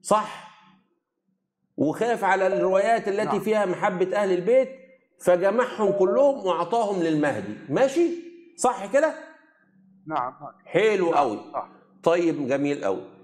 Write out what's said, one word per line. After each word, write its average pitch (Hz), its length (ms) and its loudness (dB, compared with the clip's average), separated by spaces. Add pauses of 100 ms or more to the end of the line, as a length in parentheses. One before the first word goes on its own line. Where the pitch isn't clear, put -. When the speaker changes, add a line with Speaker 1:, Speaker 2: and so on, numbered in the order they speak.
Speaker 1:
صح؟ - 440 -2 (1300)
وخاف 214 460 0
على 190 240 2
الروايات 190 600 2
التي 202 180 -2
Speaker 2:
نعم. 208 140 -2
Speaker 1:
فيها 214 260 0
محبة 185 500 -2
أهل 202 160 0
البيت، 220 380 2 (520)
فجمعهم 196 680 2
كلهم 208 540 2
وأعطاهم 185 580 -2
للمهدي، 143 540 -2 (120)
ماشي؟ 269 400 2 (480)
صح 196 360 -2
كده؟ 294 200 2 (920)
Speaker 2:
نعم. 135 260 -4 (320)
Speaker 1:
حلو 196 400 0
Speaker 2:
نعم، 165 100 0
Speaker 1:
قوي. 131 240 0 (140)
Speaker 2:
صح. 123 140 -8 (360)
Speaker 1:
طيب، 165 440 2
جميل 143 380 -2
قوي. 95 160 -2 (220)